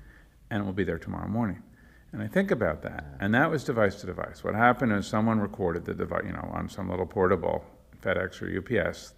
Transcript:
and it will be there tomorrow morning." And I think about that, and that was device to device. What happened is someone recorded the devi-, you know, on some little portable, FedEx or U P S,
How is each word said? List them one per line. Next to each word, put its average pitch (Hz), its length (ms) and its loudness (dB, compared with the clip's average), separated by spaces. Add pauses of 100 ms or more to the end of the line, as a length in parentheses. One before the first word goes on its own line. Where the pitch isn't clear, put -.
(500)
and 104 120 -2
it 104 40 -2
will 95 80 -4
be 95 100 0
there 85 160 -2
tomorrow 87 280 -6
morning." 104 360 -2 (480)
And 107 100 -8
I 104 60 -6
think 196 240 2
about 95 320 0
that, - 220 -10 (140)
and 101 140 2
that 151 180 6
was 143 120 -2
device 107 380 2
to - 60 -10
device. 85 360 -8
What 90 120 -2
happened 120 360 6
is 98 140 2
someone 110 340 2
recorded 92 460 -2
the - 80 -4
devi-, 85 320 -2
you 87 80 -6
know, 85 180 -6
on 85 160 -4
some 92 220 -6
little 90 160 0
portable, 92 580 4 (380)
FedEx 92 400 -2
or 95 80 -6
U 90 120 -2
P 117 160 0
S, - 400 -2